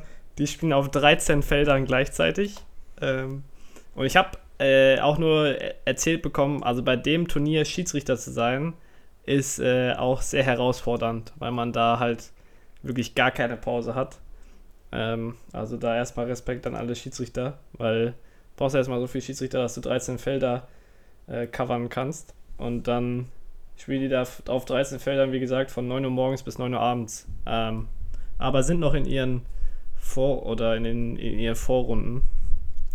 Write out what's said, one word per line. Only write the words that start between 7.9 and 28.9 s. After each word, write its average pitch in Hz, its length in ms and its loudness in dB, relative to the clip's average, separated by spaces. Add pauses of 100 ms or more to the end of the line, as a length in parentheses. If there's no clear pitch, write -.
zu 127 140 -10
sein, 127 420 -2 (520)
ist, 139 340 0
äh, 127 340 2
auch 131 280 0
sehr 139 220 0
herausfordernd, 117 920 0
weil 120 140 -6
man 120 220 -2
da 117 260 4
halt 117 320 -2 (500)
wirklich 123 340 -4
gar 127 160 4
keine 120 260 -2
Pause 120 380 -4
hat. 131 240 -6 (720)
Ähm, 113 440 -4 (160)
also 113 260 -6
da 117 180 0
erstmal 120 320 -4
Respekt 123 400 -6
an 120 80 -6
alle 120 200 -6
Schiedsrichter, 127 640 -8 (140)
weil 113 400 0 (420)
brauchst 135 180 -2
du 147 40 2
erstmal 127 220 0
so 123 80 -2
viele 127 160 -6
Schiedsrichter, 131 360 -6
dass 120 160 -4
du 127 60 -10
dreizehn 123 380 -4
Felder, 127 480 -2 (600)
äh, 117 200 -6
covern 120 420 -4
kannst. - 440 -8 (240)
Und 120 300 -4
dann 123 420 -2 (480)
spielen 135 240 -4
die 135 80 -2
da 127 140 2
f-, - 240 -10
auf 123 180 -2
dreizehn 135 340 -2
Feldern, 135 320 2
wie 131 80 0
gesagt, 131 300 -2
von 123 180 -6
neun 127 160 -2
Uhr 131 80 -2
morgens 131 320 0
bis - 140 -10
neun 123 160 -4
Uhr 120 60 -2
abends. 120 480 -2 (180)
Ähm, 113 420 -2 (500)
aber 131 260 4
sind 170 160 4
noch 147 140 4